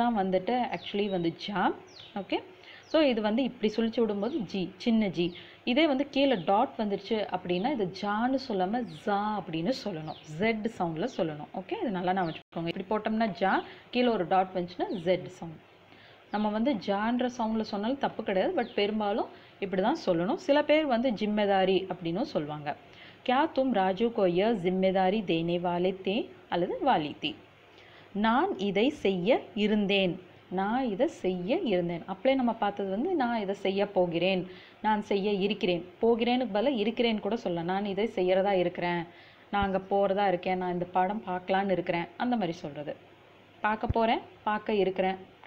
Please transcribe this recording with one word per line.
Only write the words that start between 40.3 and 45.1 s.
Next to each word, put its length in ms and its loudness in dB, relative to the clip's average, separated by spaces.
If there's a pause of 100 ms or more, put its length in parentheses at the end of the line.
நான் 160 -2
இந்த 120 -2
படம் 420 0
பார்க்கலான்னு 440 -2
இருக்கிறேன், 360 -2 (100)
அந்த 180 0
மாதிரி 220 -2
சொல்றது. 380 -10 (640)
பார்க்க 260 -2
போறேன், 340 2 (220)
பார்க்க 300 -2
இருக்கிறேன், 420 2 (320)